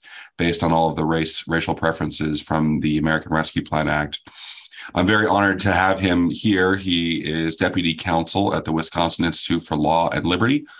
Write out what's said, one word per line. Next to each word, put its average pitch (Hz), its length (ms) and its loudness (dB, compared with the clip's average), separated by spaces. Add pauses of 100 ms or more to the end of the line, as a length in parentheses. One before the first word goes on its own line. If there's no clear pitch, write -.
(380)
based 85 240 0
on 82 100 2
all 82 160 2
of 73 80 -6
the 78 80 -2
race, 80 420 0
racial 82 280 -2
preferences 78 640 -2
from 78 400 0
the 76 160 0
American 80 380 0
Rescue - 280 0
Plan 76 240 -2
Act. 73 320 -2 (800)
I'm 90 100 2
very 107 220 4
honored 98 320 4
to 101 100 2
have 92 300 2
him 90 300 2
here. 95 440 2
He 85 500 -2
is 80 300 -2
deputy 90 400 0
counsel 87 580 0
at 87 120 -2
the 78 80 -4
Wisconsin 85 520 -2
Institute 82 380 -2
for 80 140 -4
Law 80 340 0
and - 160 -2
Liberty, 117 400 2 (120)